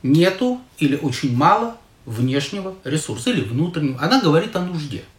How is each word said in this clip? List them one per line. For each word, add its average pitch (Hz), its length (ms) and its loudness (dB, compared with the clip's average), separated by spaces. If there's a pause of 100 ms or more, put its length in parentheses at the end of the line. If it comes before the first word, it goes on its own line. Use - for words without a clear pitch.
нету 190 600 2 (160)
или 139 180 2
очень 127 400 -2
мало 208 400 2 (300)
внешнего 143 680 -4 (100)
ресурса, 139 460 -4
или 185 120 0
внутреннего. 135 580 -2
Она 220 220 2
говорит 175 340 2
о 180 60 -2
нужде. 151 420 -6 (140)